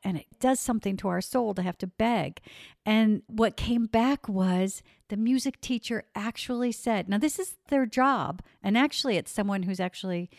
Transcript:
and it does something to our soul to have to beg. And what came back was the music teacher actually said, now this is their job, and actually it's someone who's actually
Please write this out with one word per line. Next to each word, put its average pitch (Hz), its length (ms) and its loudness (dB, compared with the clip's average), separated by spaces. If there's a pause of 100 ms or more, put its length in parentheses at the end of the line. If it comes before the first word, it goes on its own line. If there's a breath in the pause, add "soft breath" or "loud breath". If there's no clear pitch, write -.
and 185 140 -2
it - 80 -10 (160)
does 254 180 4
something 202 380 -2
to 196 100 -6
our 180 140 0
soul 226 320 -2
to 185 80 -4
have 180 160 -4
to 190 100 -6
beg. 196 540 -2 (440 loud breath)
And 214 420 4
what 220 280 0
came 233 300 0
back 240 420 2
was 190 560 0 (240 soft breath)
the 208 80 -8
music 247 460 0
teacher 233 420 -4 (120)
actually 233 580 -4
said, 202 340 -2
now 196 100 2
this 294 220 0
is - 160 -8 (140)
their 269 160 4
job, 247 560 0 (200 soft breath)
and 202 160 2
actually 262 380 2
it's - 160 -2
someone 196 320 -2
who's 185 160 -4
actually 180 600 -4